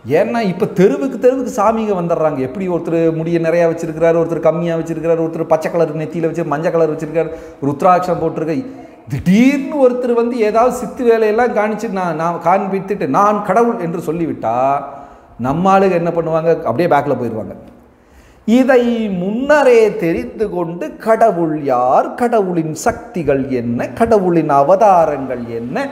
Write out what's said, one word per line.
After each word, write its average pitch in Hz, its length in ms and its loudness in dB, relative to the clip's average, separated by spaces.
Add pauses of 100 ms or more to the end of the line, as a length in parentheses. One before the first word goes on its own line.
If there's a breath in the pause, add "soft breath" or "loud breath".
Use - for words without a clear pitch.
ஏன்னா 220 320 0
இப்ப 185 260 -2
தெருவுக்கு 240 540 0
தெருவுக்கு 247 420 0
சாமிங்க 214 420 0
வந்துடுறாங்க. 160 340 0
எப்படி 156 320 -4
ஒருத்தர் 165 460 0
முடிய 165 240 0
நிறையா 165 340 2
வச்சிருக்கிறாரு, 165 440 0
ஒருத்தர் 165 220 0
கம்மியா 165 360 0
வச்சிருக்கிறாரு, 160 460 -2
ஒருத்தர் 165 220 -4
பச்சை 160 280 0
கலர் 160 260 0
நெத்தியில 156 220 -6
வச்சு 165 240 -2
மஞ்சள் 156 280 -2
கலர் 160 240 0
வச்சிருக்காரு, 156 360 -4 (340 loud breath)
ருத்ராட்சம் 175 560 2
போட்டிருக்க. 156 440 -4 (440 loud breath)
திடீர்னு 262 800 2
ஒருத்தர் 247 240 -2
வந்து 233 260 0
ஏதாவது 226 360 2
சித்து - 280 -8
வேலையெல்லாம் 226 520 2
காணிச்சு, 214 340 -2
நான், 185 260 -4
நான் 165 280 -4
காண்பித்துட்டு, 190 640 0
"நான் 202 360 2
கடவுள்" 226 360 0
என்று 170 340 -6
சொல்லிவிட்டா 135 720 -2 (560 loud breath)
நம்ம 170 400 2
ஆளுங்க 196 120 4
என்ன 170 180 0
பண்ணுவாங்க? 160 520 0
அப்படியே 175 260 0
பேக்ல 143 340 2
போயிடுவாங்க. 107 340 -8 (880 soft breath)
இதை 240 640 2
முன்னரே 226 840 2
தெரிந்து 208 540 -4
கொண்டு 175 480 -6
கடவுள் 180 640 0
யார், 135 520 0
கடவுளின் 185 580 -2
சக்திகள் 139 760 -2
என்ன, 120 400 -4
கடவுளின் 180 600 2
அவதாரங்கள் 143 1000 2
என்ன, 123 440 -6